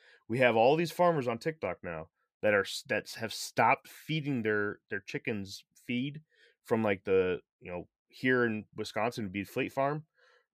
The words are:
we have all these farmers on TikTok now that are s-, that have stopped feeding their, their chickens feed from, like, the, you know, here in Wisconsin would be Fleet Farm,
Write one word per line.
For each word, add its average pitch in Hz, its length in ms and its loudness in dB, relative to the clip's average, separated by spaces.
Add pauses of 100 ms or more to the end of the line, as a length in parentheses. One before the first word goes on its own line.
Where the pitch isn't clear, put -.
(300)
we 113 100 -2
have 123 160 6
all 123 220 6
these 165 140 -2
farmers 165 360 2
on 117 100 -4
TikTok 107 460 -6
now 80 240 -8 (340)
that 107 120 2
are 101 80 4
s-, - 260 -6
that 104 220 -4 (100)
have 113 140 -6
stopped - 560 2
feeding 143 520 -4
their, 104 380 0 (100)
their 101 120 -6
chickens 104 640 -8 (200)
feed 143 360 -4 (420)
from, 113 180 0
like, 101 220 0
the, 95 360 2 (200)
you - 100 -18
know, 87 180 -10 (200)
here 127 380 2
in 107 180 -4 (140)
Wisconsin 110 480 -4
would 92 80 -8
be 101 100 -4
Fleet 120 300 -6
Farm, 143 300 -2 (500)